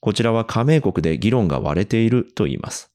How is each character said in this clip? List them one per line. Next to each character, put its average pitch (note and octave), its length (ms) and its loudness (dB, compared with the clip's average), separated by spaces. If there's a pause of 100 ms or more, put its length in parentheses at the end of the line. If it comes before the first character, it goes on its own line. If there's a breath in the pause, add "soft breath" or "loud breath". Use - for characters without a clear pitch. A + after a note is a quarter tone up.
こ G#2+ 120 -2
ち A#2 100 -2
ら A2+ 100 2
は A2+ 120 0
加 A#2 200 -2
盟 D3+ 180 4
国 F#2 180 0
で D#2+ 180 0
議 G2 120 2
論 A#2 180 2
が C#2 120 -2
割 D2+ 200 0
れ G#2 60 0
て A2+ 160 0
い A2+ 80 4
る B2 240 0
と - 100 -2
言 C2+ 100 -2
い - 40 -8
ま - 120 -10
す。 - 240 -14